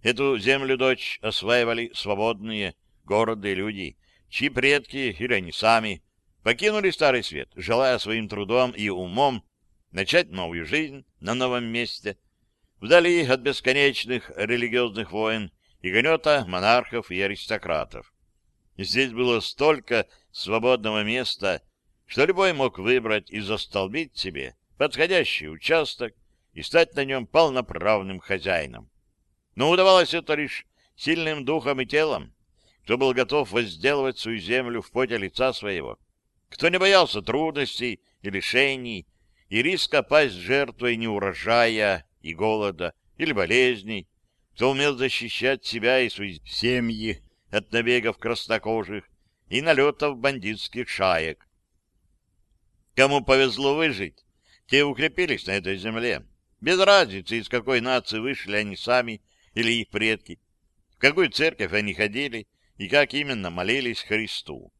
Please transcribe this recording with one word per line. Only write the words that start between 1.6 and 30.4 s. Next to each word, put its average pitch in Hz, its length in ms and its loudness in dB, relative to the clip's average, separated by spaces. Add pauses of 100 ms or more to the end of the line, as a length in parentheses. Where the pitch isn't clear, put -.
свободные, 104 800 -2 (300)
гордые 104 500 0
люди, 98 420 -6 (320)
чьи 139 200 -2
предки, 131 680 0
или 123 160 -2
они 90 180 -2
сами, 110 520 2 (400)
покинули 196 480 0
Старый 131 320 2
Свет, 71 320 -10
желая 120 440 2
своим 110 280 -4
трудом 107 440 0
и 104 180 -4
умом 98 540 0 (480)
начать 95 380 0
новую 85 360 -6
жизнь 139 400 -6 (140)
на 104 160 -4
новом 123 300 -2
месте, 113 520 -6 (640)
вдали 170 440 6
от 131 140 2
бесконечных 127 960 0
религиозных 113 760 -2
войн 110 380 -2 (300)
и 92 80 -6
гнёта 147 580 2
монархов 107 640 0
и 92 100 -4
аристократов. 92 920 -6 (640)
Здесь 120 360 -2
было 120 260 0
столько 127 680 0 (240)
свободного 110 720 0
места, 107 580 -2 (440)
что - 200 0
любой 185 280 2
мог 135 260 -2
выбрать 110 500 0
и 104 100 -8
застолбить 104 760 -4
себе 69 380 -8 (220)
подходящий 151 680 0
участок 123 680 -2 (400)
и 80 100 -14
стать 165 320 2
на 139 100 -2
нём 135 220 -4
полноправным 107 920 2
хозяином. 82 680 -4 (680)
Но 131 140 2
удавалось 185 440 6
это 160 200 -2
лишь 147 320 -6 (300)